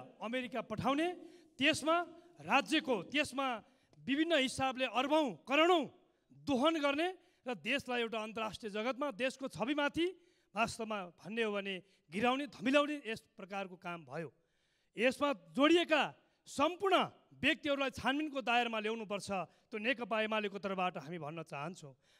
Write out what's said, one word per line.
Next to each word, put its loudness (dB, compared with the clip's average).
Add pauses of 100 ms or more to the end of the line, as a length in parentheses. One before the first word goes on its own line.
(200)
अमेरिका -4
पठाउने, 0 (480)
त्यसमा 4 (480)
राज्यको, 2
त्यसमा 0 (560)
विभिन्न 2
हिसाबले 0
अरबौँ 2
करोडौँ 6 (600)
दोहन 2
गर्ने 0 (400)
र -2
देशलाई -2
एउटा -4
अन्तर्राष्ट्रिय -8
जगतमा -4
देशको -4
छविमाथि 0 (480)
वास्तवमा -4 (260)
भन्ने -4
हो 0
भने -4 (380)
गिराउने, 0
धमिलाउने 2
यस -8 (140)
प्रकारको -10
काम -10
भयो। -8 (680)
यसमा 2 (200)
जोडिएका 6 (460)
सम्पूर्ण 2 (400)
व्यक्तिहरूलाई 0
छानबिनको -2
दायरामा 2
ल्याउनुपर्छ, -4 (380)
त्यो -8
नेकपा -2
एमालेको -2
तर्फबाट -2
हामी -8
भन्न -8
चाहन्छौँ। -10 (280)